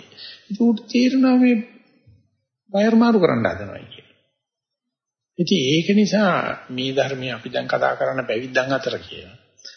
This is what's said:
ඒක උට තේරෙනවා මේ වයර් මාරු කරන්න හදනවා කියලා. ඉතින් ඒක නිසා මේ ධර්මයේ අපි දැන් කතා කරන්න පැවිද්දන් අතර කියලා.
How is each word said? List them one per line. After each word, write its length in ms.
ඒක 180
උට 240
තේරෙනවා 500
මේ 200
වයර් 220
මාරු 240
කරන්න 260
හදනවා 380
කියලා. 340
ඉතින් 260
ඒක 260
නිසා 420
මේ 260
ධර්මයේ 400
අපි 160
දැන් 180
කතා 260
කරන්න 320
පැවිද්දන් 480
අතර 260
කියලා. 380